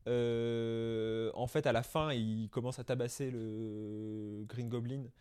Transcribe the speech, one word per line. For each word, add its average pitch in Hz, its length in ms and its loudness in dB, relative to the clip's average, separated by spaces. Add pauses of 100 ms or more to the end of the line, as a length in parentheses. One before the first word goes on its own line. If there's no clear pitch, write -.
(280)
Euh, 113 1080 2
en 123 120 -2
fait, 143 200 2
à 123 60 6
la 113 100 4
fin, 156 300 0
il 110 380 2
commence 123 280 -2
à 123 60 -8
tabasser 127 460 0
le 107 1160 -4
Green 117 200 -4
Goblin. 123 360 -2 (160)